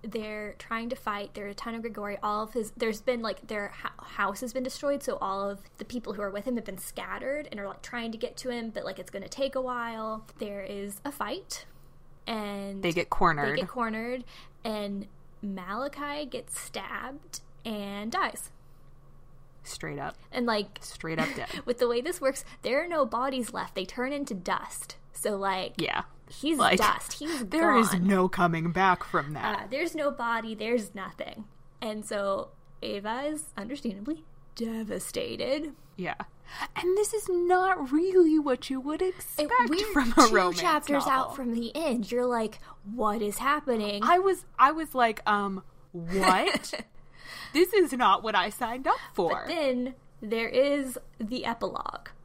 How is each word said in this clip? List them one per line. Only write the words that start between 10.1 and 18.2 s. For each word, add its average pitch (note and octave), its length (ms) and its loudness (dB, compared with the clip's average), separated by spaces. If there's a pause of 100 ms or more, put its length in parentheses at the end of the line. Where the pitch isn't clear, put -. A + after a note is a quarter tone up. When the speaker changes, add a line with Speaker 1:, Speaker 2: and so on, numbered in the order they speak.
Speaker 1:
There G3+ 240 -8
is G3+ 420 -8
a C#4+ 80 -6
fight, B3+ 540 -8 (600)
and G3+ 560 -6
Speaker 2:
They F3 120 2
get E3+ 160 0
cornered. D3 480 4
Speaker 1:
they - 20 0
get F#3 80 -4
cornered, A#3+ 560 -4 (400)
and G3+ 420 -6 (360)
Malachi C4 840 -6
gets B3 340 -8
stabbed A3+ 840 -10 (240)
and G#3 440 -6
dies. - 400 -2 (1120)